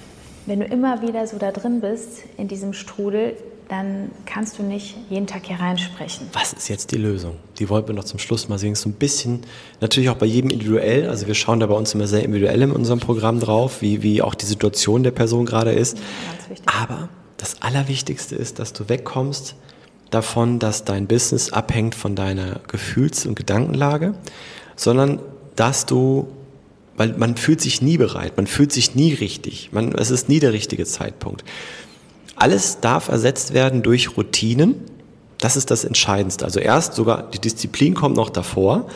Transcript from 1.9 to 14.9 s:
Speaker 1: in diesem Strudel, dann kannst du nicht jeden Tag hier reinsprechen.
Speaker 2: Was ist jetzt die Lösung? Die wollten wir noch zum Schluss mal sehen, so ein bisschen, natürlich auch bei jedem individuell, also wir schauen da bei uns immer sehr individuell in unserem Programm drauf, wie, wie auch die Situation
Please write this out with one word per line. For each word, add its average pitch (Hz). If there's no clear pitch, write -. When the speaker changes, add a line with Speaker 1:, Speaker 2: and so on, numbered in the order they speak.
Speaker 1:
in 202
diesem 196
Strudel, 208
dann 196
kannst 214
du 208
nicht 202
jeden 196
Tag 190
hier 180
reinsprechen. 180
Speaker 2:
Was -
ist -
jetzt -
die -
Lösung? 95
Die 104
wollten 107
wir 107
noch 98
zum -
Schluss -
mal 104
sehen, 104
so 104
ein 104
bisschen, 120
natürlich 127
auch 113
bei 110
jedem 123
individuell, 110
also 104
wir 104
schauen 117
da 110
bei 104
uns 110
immer 104
sehr 104
individuell 104
in 139
unserem 120
Programm 113
drauf, 117
wie, 104
wie 104
auch 107
die -
Situation 104